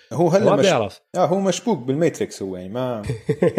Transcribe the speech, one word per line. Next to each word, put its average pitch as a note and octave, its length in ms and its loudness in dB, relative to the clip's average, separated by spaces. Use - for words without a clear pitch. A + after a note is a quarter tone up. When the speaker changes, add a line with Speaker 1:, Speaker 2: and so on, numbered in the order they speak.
Speaker 1:
هو E3+ 160 2
هلا G3 160 4
Speaker 2:
ما G3 100 6
Speaker 1:
مش-، G#3+ 100 4
Speaker 2:
بيعرف. B2 360 0
Speaker 1:
آه، F3+ 100 2
هو F3+ 140 0
مشبوك F#3+ 380 -2
بالماتريكس C3 640 -2
هو، F#2+ 140 -6
يعني F#2 140 -12
ما B2 340 -6